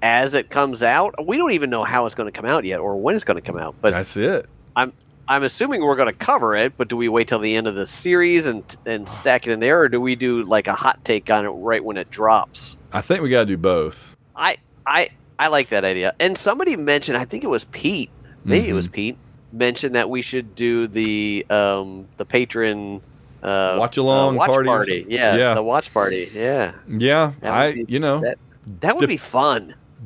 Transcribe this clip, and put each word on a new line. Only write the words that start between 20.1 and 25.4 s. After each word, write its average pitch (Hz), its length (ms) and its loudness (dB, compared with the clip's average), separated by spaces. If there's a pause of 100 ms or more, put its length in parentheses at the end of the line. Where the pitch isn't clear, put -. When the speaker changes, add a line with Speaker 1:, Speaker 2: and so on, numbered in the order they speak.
Speaker 1:
should 117 340 -6
do 117 320 0
the, 107 640 -2
um, 98 560 0 (120)
the - 80 -8
patron, 107 760 -2 (420)
uh, 95 360 0
Speaker 2:
Watch 120 180 0
along 135 380 4
Speaker 1:
uh, 127 40 -2
watch 151 100 2
Speaker 2:
party 131 200 2
or - 60 4
Speaker 1:
party. 98 280 0
Speaker 2:
something. 95 120 -10
Speaker 1:
Yeah, 113 220 4
Speaker 2:
Yeah. 123 160 4